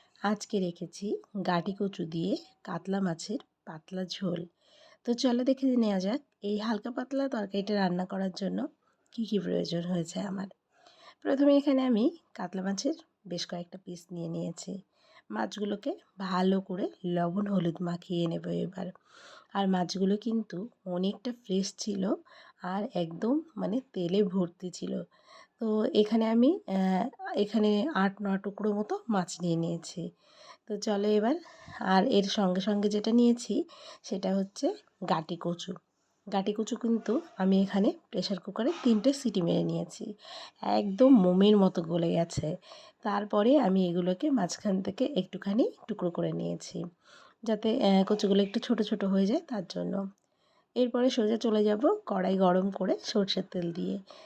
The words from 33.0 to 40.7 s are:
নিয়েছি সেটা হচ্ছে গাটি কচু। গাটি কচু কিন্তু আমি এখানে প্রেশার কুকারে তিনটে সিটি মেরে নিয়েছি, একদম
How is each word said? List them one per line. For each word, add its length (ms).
নিয়েছি 420
সেটা 320
হচ্ছে 320
গাটি 320
কচু। 320
গাটি 260
কচু 240
কিন্তু 360
আমি 260
এখানে 260
প্রেশার 320
কুকারে 300
তিনটে 300
সিটি 300
মেরে 220
নিয়েছি, 400
একদম 480